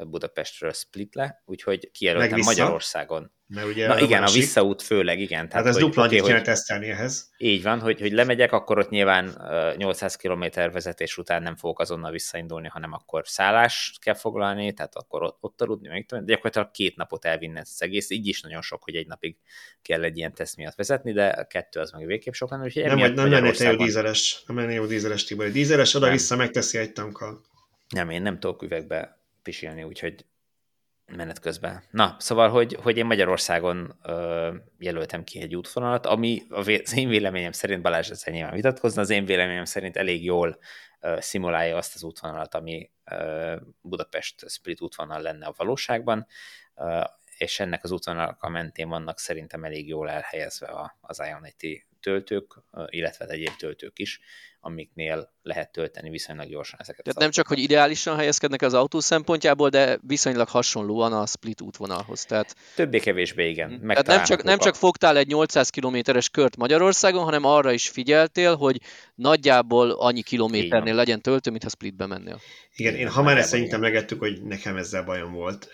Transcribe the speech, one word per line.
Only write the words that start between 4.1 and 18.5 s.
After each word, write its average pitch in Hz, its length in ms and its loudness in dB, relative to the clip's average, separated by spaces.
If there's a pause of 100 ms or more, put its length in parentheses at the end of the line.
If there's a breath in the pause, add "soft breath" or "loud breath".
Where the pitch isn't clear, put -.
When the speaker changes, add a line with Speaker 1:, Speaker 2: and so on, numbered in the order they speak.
Speaker 1:
a 98 40 4
Speaker 2:
másik 101 200 6
Speaker 1:
visszaút 101 400 2
főleg, 90 380 2
igen. 87 200 -4
Speaker 2:
Hát 82 100 -6
Speaker 1:
Tehát, 113 160 0
Speaker 2:
ez 123 80 4
Speaker 1:
hogy 113 100 6
Speaker 2:
dupla 127 200 4
Speaker 1:
oké, 117 80 4
Speaker 2:
annyit 101 140 6
kéne 117 120 6
Speaker 1:
hogy 113 80 2
Speaker 2:
tesztelni 107 440 -2
ehhez. 113 480 -6
Speaker 1:
Így 104 260 2
van, 113 160 0
hogy, 110 200 0
hogy 104 120 -2
lemegyek, 123 400 4
akkor 107 260 2
ott 101 120 4
nyilván, 95 460 4 (140)
ö, 82 280 0
nyolcszáz 95 380 -2
kilométer 87 560 -2
vezetés 87 460 -6
után 85 240 -2
nem 82 140 -8
fogok 82 240 -6
azonnal 82 320 -4
visszaindulni, 82 560 -10
hanem 80 260 -12
akkor 80 340 -6
szállást 110 760 2
kell 107 100 0
foglalni, 104 600 -4
tehát 76 220 -10
akkor - 280 -8
ott, - 180 -6
ott - 200 -12
aludni, 110 260 -4
meg 90 200 -10
tudom, 107 180 -10
de 107 60 -2
gyakorlatilag 110 400 0
két 95 240 -2
napot 82 300 -10
elvinne 80 340 -4
ez 76 140 -14
az - 80 -12
egész, 101 280 -4
így 107 180 -6
is 95 140 -6
nagyon 82 200 -12